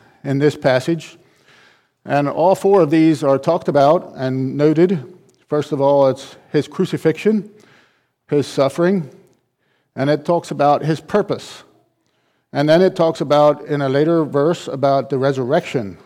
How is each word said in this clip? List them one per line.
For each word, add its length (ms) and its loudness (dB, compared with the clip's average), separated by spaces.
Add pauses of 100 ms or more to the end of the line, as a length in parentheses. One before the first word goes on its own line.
(220)
in 160 -4
this 180 2
passage. 640 -2 (840)
And 240 -2
all 260 0
four 260 2
of 100 2
these 340 2
are 140 2
talked 280 -2
about 480 2
and 420 -4
noted. 580 0 (340)
First 240 -4
of 80 -2
all, 280 4
it's 280 -6 (160)
his 160 -2
crucifixion, 800 -2 (800)
his 180 -2
suffering, 640 -2 (880)
and 140 -2
it 140 -2
talks 280 -2
about 320 0
his 160 -2
purpose. 640 -4 (880)
And 160 0
then 120 6
it 140 2
talks 260 0
about, 440 2
in 180 -4
a 60 -2
later 360 2
verse, 440 -2
about 420 -2
the 80 -2
resurrection 880 -2